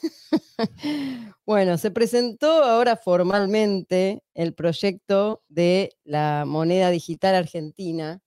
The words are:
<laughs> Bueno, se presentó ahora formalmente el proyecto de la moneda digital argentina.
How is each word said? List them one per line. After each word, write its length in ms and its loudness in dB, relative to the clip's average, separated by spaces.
<laughs> 1400 -6
Bueno, 340 2
se 120 -2
presentó 760 2
ahora 320 4
formalmente 1300 0
el 200 -4
proyecto 920 -2
de 420 0
la 420 -2
moneda 440 2
digital 440 0
argentina. 920 -6